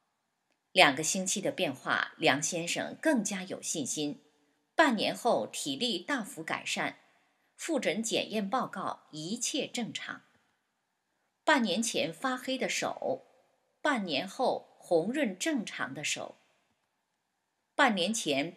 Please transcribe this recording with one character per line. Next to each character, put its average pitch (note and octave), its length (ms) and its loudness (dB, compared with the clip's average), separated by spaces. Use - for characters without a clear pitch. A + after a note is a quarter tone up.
两 D#3+ 200 10
个 C#3+ 80 -4
星 F#3 240 0
期 F#3+ 140 -2
的 F3 100 0
变 E3 240 -2
化， - 440 -2
梁 D3+ 260 4
先 E3+ 240 -4
生 E2 340 -4
更 C#4 220 4
加 F#3+ 200 -4
有 - 180 -8
信 D3+ 240 -4
心。 D3 360 -4
半 C#4 220 6
年 F3+ 180 0
后， E3 320 2
体 C3+ 300 -4
力 A#3 200 0
大 B3+ 280 -4
幅 - 180 -12
改 - 220 -6
善， - 340 -4
复 D4+ 240 -2
诊 G3 240 0
检 C#3 260 0
验 G3 200 -2
报 A3+ 180 0
告 - 440 -8
一 E3 280 -6
切 G3+ 260 -2
正 F#3 280 -6
常。 - 300 -10
半 D4 180 6
年 G3 180 0
前 E3 320 -2
发 B3+ 240 -4
黑 C4 220 -4
的 G3 100 -2
手， - 560 -4
半 B3+ 240 0
年 E3 220 -2
后 - 500 -2
红 F3 340 2
润 C4 240 0
正 C#4 300 -2
常 C3 300 -6
的 D3+ 80 -8
手。 - 320 -4
半 B3+ 220 4
年 F#3+ 180 0
前 C#3+ 440 0